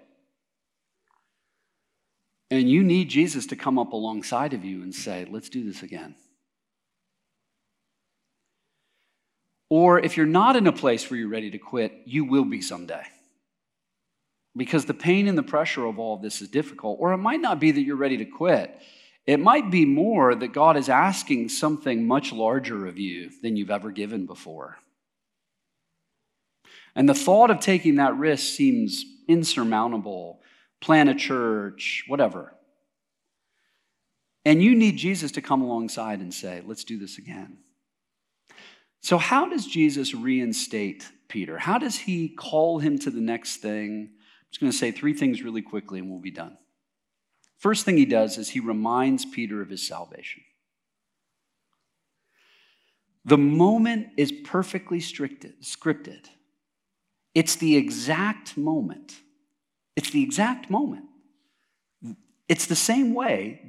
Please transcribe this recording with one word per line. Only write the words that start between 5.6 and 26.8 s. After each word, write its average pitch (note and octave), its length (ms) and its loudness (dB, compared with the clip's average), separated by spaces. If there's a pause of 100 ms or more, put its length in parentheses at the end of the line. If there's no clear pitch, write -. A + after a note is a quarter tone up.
this G2+ 180 -12
again." E2 340 -16 (3500)
Or F3 280 8
if E3 180 -2
you're D#3+ 80 4
not G3 300 4
in A3+ 100 4
a E3 60 4
place A#2+ 400 0
where B2 80 -6
you're A2 100 -6
ready G#2+ 220 -8
to G2+ 80 -12
quit, A#2 340 -4 (120)
you C#3 200 -2
will C3+ 200 4
be A2 140 -6
someday. E2+ 460 -10 (1500)
Because C3 280 0
the C3+ 100 -4
pain F#3+ 320 2
and F#3+ 100 2
the C#3+ 60 2
pressure D3+ 420 -2
of A2 140 -4
all A2+ 160 -6
of G2 80 -12
this G#2+ 180 -10
is G2 60 -14
difficult. D#3 520 -4
Or F3 140 2
it F#3+ 60 -2
might A#3 200 0
not G#3+ 200 -2
be D#3 100 4
that C#3+ 140 2
you're C#3 120 -4
ready C3+ 220 0
to G#2+ 80 -6
quit. C#3 560 0 (460)
It C#3+ 120 4
might A3+ 300 4
be F3 160 6
more C#3+ 480 4
that A#2 200 -6
God D#3 220 6
is C3+ 140 -2
asking C3+ 600 2
something C#3 580 -2
much C3+ 260 0
larger A2+ 540 -2
of F2 100 -12
you F2+ 320 -8 (140)
than A2+ 140 -2
you've G2 120 -4
ever G#2 220 -4
given G#2 340 -8
before. E2 540 -16 (2250)